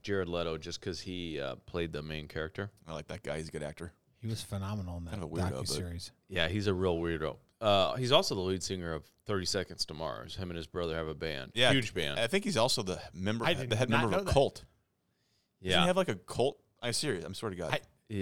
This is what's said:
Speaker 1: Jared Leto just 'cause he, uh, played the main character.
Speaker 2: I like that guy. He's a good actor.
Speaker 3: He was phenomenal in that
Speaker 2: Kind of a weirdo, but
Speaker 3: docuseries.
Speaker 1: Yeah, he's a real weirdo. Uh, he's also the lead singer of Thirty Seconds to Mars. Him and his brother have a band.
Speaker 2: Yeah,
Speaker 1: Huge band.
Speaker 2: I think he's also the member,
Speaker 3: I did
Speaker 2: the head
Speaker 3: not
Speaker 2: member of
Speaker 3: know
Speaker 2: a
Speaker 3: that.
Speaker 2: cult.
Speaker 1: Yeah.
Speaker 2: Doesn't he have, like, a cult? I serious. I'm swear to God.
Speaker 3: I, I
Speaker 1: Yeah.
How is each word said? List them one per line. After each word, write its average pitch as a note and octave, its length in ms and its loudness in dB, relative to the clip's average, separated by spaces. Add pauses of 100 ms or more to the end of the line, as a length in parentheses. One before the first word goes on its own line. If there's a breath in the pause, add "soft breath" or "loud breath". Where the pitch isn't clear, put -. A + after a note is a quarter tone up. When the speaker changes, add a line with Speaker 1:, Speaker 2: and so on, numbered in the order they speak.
Speaker 1:
Jared G2 260 0
Leto E2+ 300 0
just E2 240 -8
'cause F2 180 -4
he, F2 400 -6
uh, C2 160 -4 (100)
played E2+ 280 -2
the D#2 80 -4
main D#2 260 -6
character. D#2+ 440 -6 (160)
Speaker 2:
I E2 60 -8
like D#2 140 -8
that D#2+ 160 -10
guy. D2 140 -4
He's D#2+ 100 -6
a D#2 40 -12
good D#2 120 -6
actor. D2+ 300 -10 (280)
Speaker 3:
He A2 60 -6
was A2 140 -4
phenomenal G2 560 -4
in E2+ 80 -6
that D#2+ 60 -8
Speaker 2:
Kind F2 120 -6
of D#2 80 -6
a - 20 -6
weirdo, F2+ 180 0
but C2 140 -4
Speaker 3:
docuseries. E2+ 460 -6 (160)
Speaker 1:
Yeah, E2+ 220 2
he's G2+ 180 0
a G2+ 60 4
real F2+ 240 2
weirdo. D#2+ 400 -2 (240)
Uh, G2+ 340 6
he's B2+ 160 0
also D#3+ 240 6
the F#2+ 60 0
lead F#2 220 2
singer F2 300 -2
of D2 100 -4 (220)
Thirty G2 200 0
Seconds F2+ 420 -2
to E2 60 -10
Mars. D2 420 -6
Him F#2 140 -4
and E2+ 80 -6
his D#2+ 100 -6
brother E2+ 280 -2
have D#2+ 120 -2
a D#2 60 -4
band. D2 400 -4
Speaker 2:
Yeah, B2 180 6
Speaker 1:
Huge B2+ 220 4
band. D#2 260 0
Speaker 2:
I A#2 80 2
think G3+ 180 0
he's F#3+ 120 0
also B2 260 4
the F#2 180 -4 (120)
member, G#2 320 -2
Speaker 3:
I E3+ 80 4
did C3 160 -4
Speaker 2:
the G#3 60 2
head B2 140 2
Speaker 3:
not C#3+ 120 4
Speaker 2:
member - 60 2
of G3+ 100 2
Speaker 3:
know G3 60 0
Speaker 2:
a - 20 -4
Speaker 3:
that. - 80 0
Speaker 2:
cult. C#3 300 4 (1000)
Speaker 1:
Yeah. F#2 100 0
Speaker 2:
Doesn't F2 120 8
he F3 40 6
have, F3+ 100 4
like, F#3+ 120 4
a A2 60 0
cult? A#2 420 0 (240)
I A#2+ 100 -2
serious. A2 340 0
I'm F2+ 80 -6
swear A2 160 -4
to F#2 80 -6
God. D#2+ 160 -2
Speaker 3:
I, - 20 0
I - 40 -2 (280)
Speaker 1:
Yeah. G#2 140 -4